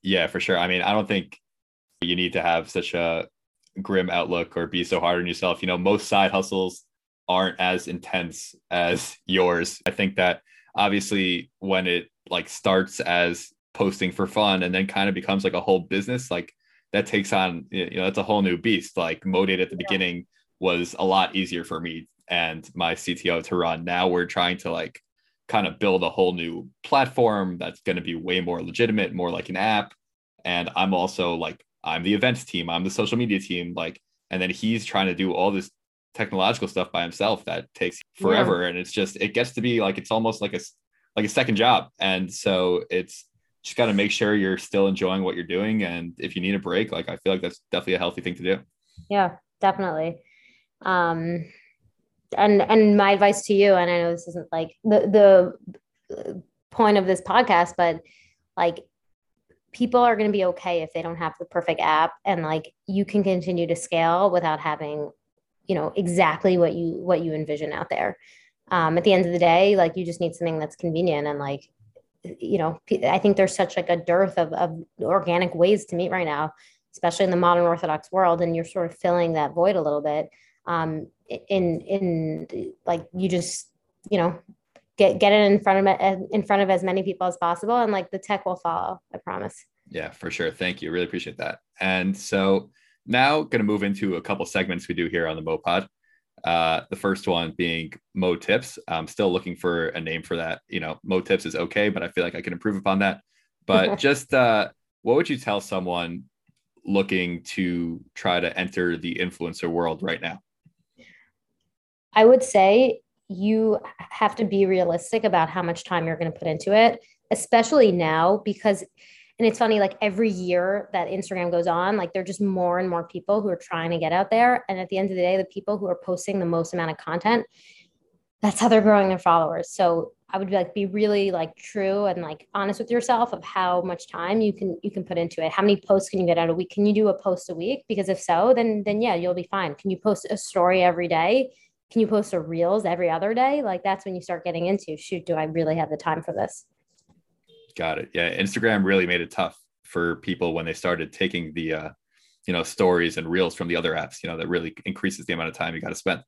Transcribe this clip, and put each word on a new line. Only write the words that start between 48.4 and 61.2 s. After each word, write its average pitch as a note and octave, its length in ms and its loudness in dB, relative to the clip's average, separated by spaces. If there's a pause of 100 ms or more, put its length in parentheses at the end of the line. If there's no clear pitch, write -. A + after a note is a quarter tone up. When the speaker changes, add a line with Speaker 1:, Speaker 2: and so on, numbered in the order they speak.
Speaker 1:
do. F#2 160 0 (500)
Speaker 2:
Yeah, G3 280 0 (240)
definitely. E3+ 600 -2 (640)
Um, E3+ 640 -2 (880)
and, G#3 240 6
and G#3+ 360 6
my G3+ 160 6
advice G3+ 340 4
to G#3 80 2
you, G3 200 8
and F3 160 4
I F3 80 2
know E3+ 140 2
this E3+ 160 -8
isn't, E3 240 -10
like, E3 320 -4
the, G3+ 720 8 (520)
the - 340 -12 (280)
point G#3 280 6
of F#3+ 80 2
this F#3+ 160 2
podcast, F#3+ 540 4
but, E3+ 260 2 (540)
like, E3+ 240 0 (920)
people A#3+ 280 2
are A#3+ 140 4
gonna G#3+ 160 0
be G3 140 0
okay F3+ 380 -2
if D#3+ 100 -10
they E3 100 -6
don't E3 140 -8
have E3 220 -6